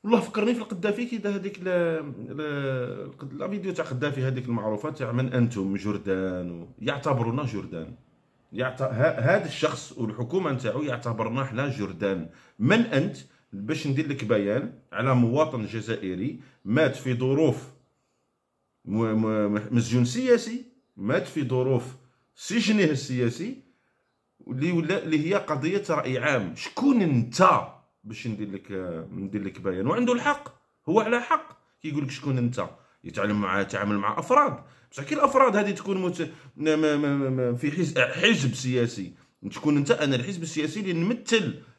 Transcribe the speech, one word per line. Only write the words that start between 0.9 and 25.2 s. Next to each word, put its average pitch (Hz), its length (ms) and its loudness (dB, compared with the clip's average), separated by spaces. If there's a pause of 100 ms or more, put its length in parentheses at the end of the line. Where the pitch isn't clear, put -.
كي 233 120 -6
دار 202 160 -2
هذيك 190 280 -6
لا، 170 380 0
لا، 139 1040 -6 (280)
لا 147 160 -6
فيديو 190 240 -4
تاع 165 120 -2
قدافي 131 380 -2
هذيك 127 220 -2
المعروفه 110 460 -2
تاع 135 220 -6
"من 127 200 0
انتم؟" 107 440 2
جردان 95 760 -2
و-، 85 180 -12 (100)
يعتبرنا 135 680 0
جردان. 95 500 -8 (580)
يعت-، 127 300 -4
ه-، 127 380 2
هذا 175 260 4
الشخص - 520 -4
والحكومه 123 540 -2
نتاعو 123 300 -2
يعتبرنا 120 640 -2
حنا 131 240 -2
جردان. 95 600 -2 (300)
"من 180 220 4
انت 160 360 0 (360)
باش 107 340 -4
ندير 139 220 0
لك 131 160 -6
بيان 104 480 0 (200)
على 123 220 2
مواطن 123 520 2
جزائري 101 760 -4 (240)
مات 135 320 2
في 127 180 -2
ظروف 131 420 4 (1300)
م-، 104 140 -2
م-، 110 560 2
م-، 104 160 -2
مسجون 120 340 4
سياسي، 240 600 2 (320)
مات 120 300 0
في 135 220 -4
ظروف 127 360 2 (500)
سجنه 208 500 2
السياسي، 135 720 -2 (920)
اللي 143 240 -2
ولا، 170 300 0
اللي 156 280 0